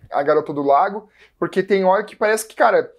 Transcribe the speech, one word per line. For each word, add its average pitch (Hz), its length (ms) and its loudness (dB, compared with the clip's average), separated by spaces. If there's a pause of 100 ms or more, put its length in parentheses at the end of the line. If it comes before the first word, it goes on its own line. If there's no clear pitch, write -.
(120)
a 139 120 -2
Garota 151 280 0
do 143 120 -6
Lago, 190 440 0 (300)
porque 175 240 -4
tem 190 240 0
hora 196 180 2
que - 120 -20
parece 220 320 -2
que, - 80 -20
cara, 196 440 2